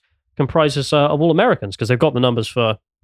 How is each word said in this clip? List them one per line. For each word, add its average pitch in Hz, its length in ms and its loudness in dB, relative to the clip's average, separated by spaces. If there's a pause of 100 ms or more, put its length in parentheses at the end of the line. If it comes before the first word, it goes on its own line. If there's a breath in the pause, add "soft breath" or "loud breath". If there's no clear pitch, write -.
(360)
comprises, 147 560 0
uh, 147 180 2
of 151 120 -2
all 170 80 2
Americans," 165 480 0
'cause 110 120 -4
they've 123 100 2
got 151 160 2
the 123 40 -2
numbers 120 280 0
for 113 320 -2 (240)